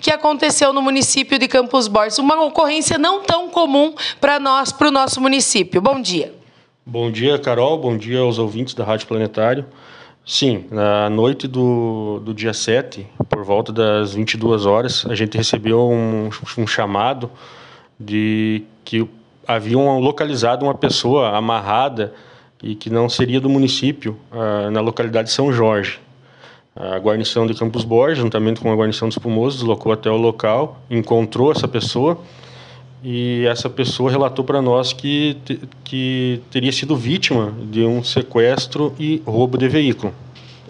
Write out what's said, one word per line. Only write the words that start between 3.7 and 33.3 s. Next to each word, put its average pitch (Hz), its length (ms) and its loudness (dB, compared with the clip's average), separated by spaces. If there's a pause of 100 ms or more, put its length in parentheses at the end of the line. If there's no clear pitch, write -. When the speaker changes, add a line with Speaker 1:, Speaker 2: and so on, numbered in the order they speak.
Speaker 1:
pra 285 200 2
nós, 269 320 0
pro 294 180 2
nosso 269 300 2
município. 240 600 2
Bom 262 220 2
dia. 180 320 -4 (500)
Speaker 2:
Bom 117 240 -4
dia, 123 300 2
Carol. 135 400 2
Bom 123 180 -2
dia 113 220 -4
aos 120 180 2
ouvintes 113 380 -4
da 120 80 -6
Rádio 107 240 -2
Planetário. 110 580 -2 (640)
Sim, 110 460 0
na 104 360 2
noite 120 380 0
do, 117 800 -2
do 110 100 -8
dia 107 180 -4
sete, 113 540 -2 (220)
por 104 160 -4
volta 101 280 0
das 107 400 2
vinte 107 220 -2
e - 20 -6
duas 113 300 0
horas, 120 420 2
a 120 60 -4
gente 110 240 -2
recebeu 113 500 2
um, 110 420 0 (280)
um 110 80 0
chamado 117 640 -2 (680)
de 110 640 -2 (200)
que 113 240 -2 (420)
haviam 127 480 2
localizado 131 680 0
uma 139 80 0
pessoa 127 560 0
amarrada 110 840 -2 (500)
e 110 120 -6
que 107 160 -10
não 117 180 2
seria 127 320 0
do 135 80 0
município, 135 640 0 (160)
ah, 107 400 -2
na 107 120 0
localidade 113 460 -2
de - 60 -2
São 139 160 2
Jorge. 110 500 2 (760)
A 95 220 -6
guarnição 110 480 0
de 113 80 0
Campos 113 280 -4
Borges, 123 360 2
juntamente 110 420 0
com 113 100 0
a 110 60 2
guarnição 110 320 0
dos - 80 -4
Espumoso, 120 400 -2
deslocou 113 340 0
até 110 200 0
o 110 80 2
local, 113 580 0 (140)
encontrou 117 600 2
essa 151 160 0
pessoa 123 540 -2 (800)
e 120 440 -2